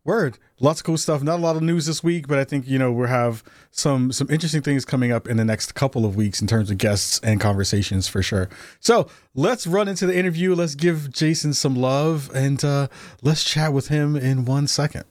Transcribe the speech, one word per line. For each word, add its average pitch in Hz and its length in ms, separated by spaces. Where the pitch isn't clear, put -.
word, 170 360
lots 147 200
of - 60
cool 160 100
stuff. 151 260
Not 165 160
a 170 40
lot 165 120
of 160 80
news 165 240
this 156 160
week, 165 240
but 143 120
I 135 60
think, 131 220
you 135 120
know, 131 120
we'll 120 160
have 120 380
some, 131 420
some - 180
interesting 156 320
things 139 220
coming 123 280
up 113 160
in 117 80
the 113 80
next 110 300
couple 131 300
of 98 120
weeks 104 240
in 104 60
terms 107 240
of 98 80
guests - 440
and 107 180
conversations 101 680
for 95 140
sure. 92 260
So 226 280
let's 190 320
run 202 220
into 190 180
the 180 100
interview. 180 380
Let's 170 200
give 156 380
Jason 156 420
some 131 220
love 139 580
and, 135 300
uh, 143 240
let's 156 220
chat 156 280
with 135 160
him 151 280
in 131 300
one 139 200
second. 143 440